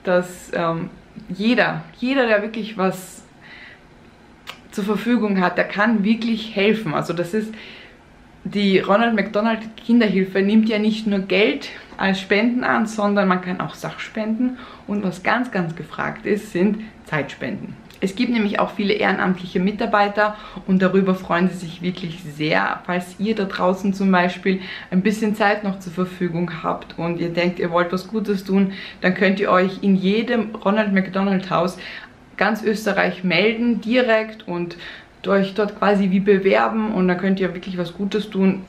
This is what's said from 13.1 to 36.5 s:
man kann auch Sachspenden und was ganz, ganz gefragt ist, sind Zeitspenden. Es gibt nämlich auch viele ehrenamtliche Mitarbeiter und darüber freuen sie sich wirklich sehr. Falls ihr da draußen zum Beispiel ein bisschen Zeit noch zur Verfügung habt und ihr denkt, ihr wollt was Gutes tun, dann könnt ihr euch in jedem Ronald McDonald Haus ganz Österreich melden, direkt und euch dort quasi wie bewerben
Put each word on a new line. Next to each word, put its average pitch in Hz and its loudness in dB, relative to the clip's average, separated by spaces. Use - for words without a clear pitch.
man 180 2
kann 180 -6
auch - -6
Sachspenden 220 -4
und 202 -2
was 180 -4
ganz, 247 0
ganz 165 -2
gefragt - -8
ist, - -2
sind 202 2
Zeitspenden. - -6
Es 190 -2
gibt 240 0
nämlich 214 0
auch 190 0
viele 202 0
ehrenamtliche 196 0
Mitarbeiter 208 0
und 190 4
darüber 185 4
freuen 175 0
sie - -6
sich 170 -12
wirklich 180 -6
sehr. 156 -2
Falls 180 -4
ihr 214 0
da 202 -2
draußen 190 0
zum 196 2
Beispiel 185 2
ein 185 2
bisschen 214 0
Zeit 214 2
noch 190 -4
zur 175 -12
Verfügung 175 -4
habt - -6
und 170 -4
ihr 170 -2
denkt, 175 0
ihr 175 -2
wollt 175 2
was 185 -4
Gutes 202 -2
tun, 196 2
dann 185 2
könnt 196 2
ihr - 2
euch 185 2
in 190 6
jedem 214 0
Ronald 202 0
McDonald 190 0
Haus 170 0
ganz 214 0
Österreich 185 0
melden, 220 2
direkt 220 0
und 175 -6
euch 196 2
dort 208 -2
quasi 196 2
wie 190 4
bewerben 214 4